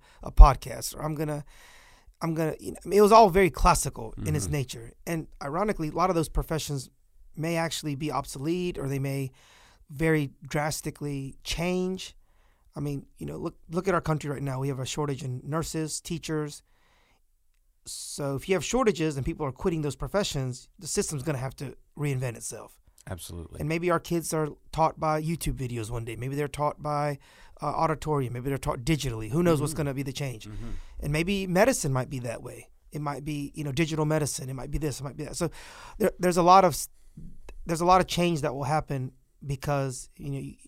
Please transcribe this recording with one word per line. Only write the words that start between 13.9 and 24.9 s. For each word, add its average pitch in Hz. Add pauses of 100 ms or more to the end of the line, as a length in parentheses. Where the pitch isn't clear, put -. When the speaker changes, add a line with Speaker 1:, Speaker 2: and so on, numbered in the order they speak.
Speaker 1:
our 165
country 151
right 127
now. 131
We 139
have 131
a 127
shortage 143
in 127
nurses, 156
teachers. 151 (1200)
So -
if 131
you 190
have 156
shortages 160
and 135
people 160
are 131
quitting 165
those 143
professions, 139 (100)
the 156
system's 156
gonna 147
have 127
to 127 (220)
reinvent 131
itself. 110 (300)
Speaker 2:
Absolutely. 87
Speaker 1:
And 147
maybe 170
our 165
kids 165
are 156 (220)
taught 156